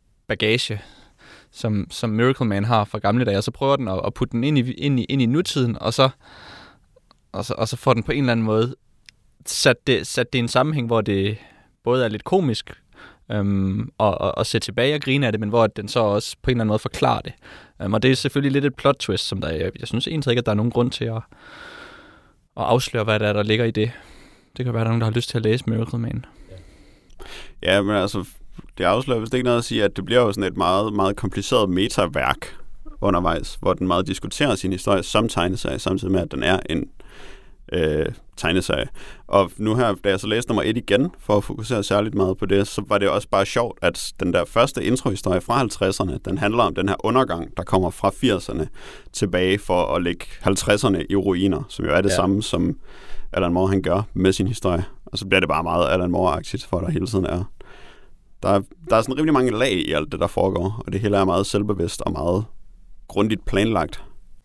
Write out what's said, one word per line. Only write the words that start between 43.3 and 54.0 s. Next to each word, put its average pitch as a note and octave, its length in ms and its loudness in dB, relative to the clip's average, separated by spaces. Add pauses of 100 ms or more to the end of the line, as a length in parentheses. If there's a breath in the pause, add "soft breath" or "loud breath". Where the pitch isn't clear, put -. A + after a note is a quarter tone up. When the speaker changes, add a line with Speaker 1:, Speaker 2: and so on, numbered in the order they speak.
Speaker 2:
sjovt, A#2 360 -2
at - 380 0
den F2+ 120 0
der F2 120 2
første - 400 0
introhistorie F#2+ 560 0
fra A#2+ 180 -2
halvtredserne, G2 640 0
den F#2+ 140 -2
handler G#2+ 240 2
om F2 120 0
den F#2+ 140 0
her F#2+ 80 0 (100)
undergang, G#2+ 500 0
der - 60 -4
kommer F#2 280 2
fra - 200 0
firserne - 580 0 (440 loud breath)
tilbage F#2 460 2
for F2+ 380 0
at F2+ 60 0
lægge F2 240 -4 (140)
halvtredserne G2+ 720 2
i G2 60 2
ruiner, F#2 520 2
som - 160 -8
jo - 100 0
er F2+ 60 6
det G2 100 2
Speaker 3:
Ja. F#2 60 2
Speaker 2:
samme, G2 260 2
som F2 360 -2 (540 loud breath)
Alan F2 200 0
Moore, F#2+ 160 2
han F#2+ 140 2
gør F2 200 0 (120)